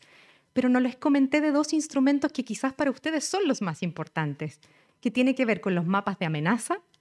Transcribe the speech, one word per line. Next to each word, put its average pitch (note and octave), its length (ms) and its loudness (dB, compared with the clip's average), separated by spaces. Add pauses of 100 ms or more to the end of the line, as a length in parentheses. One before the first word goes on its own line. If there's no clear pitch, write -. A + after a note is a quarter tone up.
(520)
Pero B3+ 180 2
no B3 100 4
les B3 160 0
comenté C#4 460 2
de D4+ 100 2
dos D4+ 220 0
instrumentos C#4+ 580 2
que - 140 -4
quizás C4 280 -4
para C#4+ 180 0
ustedes D#4+ 320 -4
son F#4+ 240 -2
los C4 140 0
más E3+ 200 -4
importantes, D#3 760 -6 (420)
que A#3 100 -2
tiene B3+ 220 2
que C4 120 0
ver G#3+ 140 0
con F#3+ 160 -2
los F3 100 0
mapas G3 340 -2
de F3 80 -2
amenaza F3+ 500 -2 (240)